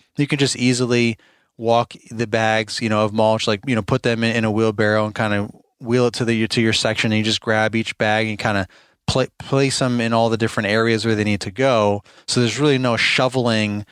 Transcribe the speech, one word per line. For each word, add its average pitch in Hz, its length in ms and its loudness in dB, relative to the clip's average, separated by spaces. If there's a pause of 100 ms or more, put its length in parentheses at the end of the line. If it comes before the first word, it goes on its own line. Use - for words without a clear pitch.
(160)
you 143 100 0
can 143 140 -4
just 139 160 0
easily 120 640 0 (400)
walk 117 360 0 (160)
the 117 160 -4
bags, 110 560 0
you 117 80 -2
know, 107 160 2
of 104 80 -4
mulch, 110 320 2
like, 107 220 0
you 131 80 2
know, 107 80 0
put 127 180 -2
them 117 220 0
in, 113 140 0
in 113 80 0
a 110 40 2
wheelbarrow 107 560 2
and 107 80 -6
kinda 104 340 -2 (320)
wheel 123 280 2
it 117 80 0
to 123 100 -2
the, 110 220 0
to - 140 0
your 113 120 2
section, 110 380 0
and 107 80 2
you 107 40 0
just 110 180 -2
grab 110 340 0
each 113 240 -4
bag 110 280 0
and 107 120 -8
kinda 101 280 -2 (380)
pla-, 127 220 0 (100)
place 139 420 -2
them 123 220 0
in 113 120 -2
all 117 160 2
the 113 80 0
different 110 300 -2
areas 113 380 0
where 113 80 2
they 104 100 0
need 104 180 0
to 101 100 -8
go. 104 500 2 (240)
So - 140 -2
there's 117 200 0
really 143 200 2
no 123 180 0
shoveling, 113 960 0